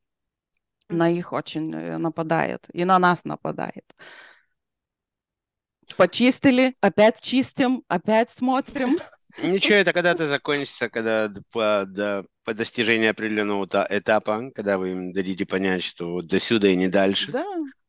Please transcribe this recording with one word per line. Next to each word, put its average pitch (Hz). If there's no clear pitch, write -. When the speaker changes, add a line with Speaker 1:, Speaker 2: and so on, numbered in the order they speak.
Speaker 1:
На 165
Speaker 2:
Мгм. -
Speaker 1:
них 175
очень, 156
э, 165
нападает, 160
и 175
на 185
нас 175
нападает. -
Почистили, 254
опять 208
чистим, 254
опять 220
смотрим. 262
<laughs> -
Speaker 3:
Ничего, 190
это 175
когда-то 170
закончится, 143
когда 110
д-, 98
по, 107
да, 98
по 113
достижении 110
определенного 104
та-, 98
этапа, 107
когда 101
вы 92
им 92
дадите 95
понять, 92
что 87
вот 87
до 95
сюда 101
и 92
не 92
дальше. 98
Speaker 1:
Да. 277